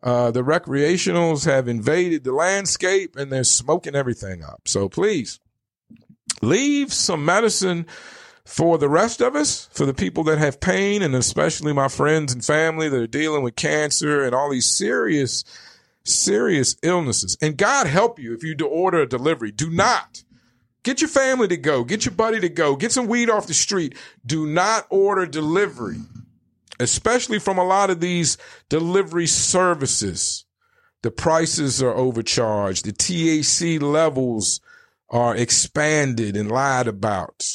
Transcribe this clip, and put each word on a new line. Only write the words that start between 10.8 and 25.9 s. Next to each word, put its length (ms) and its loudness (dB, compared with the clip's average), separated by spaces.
and 120 0
especially 580 0
my 140 2
friends 460 0
and 100 -8
family 460 0
that 100 0
are 80 0
dealing 360 -2
with 140 -4
cancer 680 0
and 100 0
all 160 0
these 160 0
serious, 760 0
serious 800 0
illnesses. 600 -2
And 160 -2
God 280 2
help 320 0
you 140 -10
if 100 -10
you 120 -8
do 120 -4
order 360 2
a 60 2
delivery. 420 -2
Do 200 -6
not. 520 0
Get 200 -2
your 80 0
family 380 2
to 100 0
go. 260 2
Get 220 -2
your 80 -4
buddy 260 0
to 80 0
go. 260 2
Get 160 -2
some 160 0
weed 220 2
off 200 0
the 40 -6
street. 420 -2
Do 220 -2
not 420 0
order 380 2
delivery, 720 -2